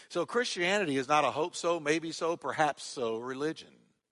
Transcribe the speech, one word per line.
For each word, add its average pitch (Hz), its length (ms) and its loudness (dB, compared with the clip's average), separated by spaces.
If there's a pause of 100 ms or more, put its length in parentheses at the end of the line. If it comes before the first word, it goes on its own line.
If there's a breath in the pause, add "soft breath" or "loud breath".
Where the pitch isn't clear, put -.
So 170 180 -2
Christianity 190 680 0
is 131 120 -2
not 151 160 6
a 127 60 4
hope 151 240 -2
so, 170 240 0
maybe 160 320 0
so, 165 260 -2
perhaps 143 480 0
so 113 340 -4
religion. 131 540 -6 (400)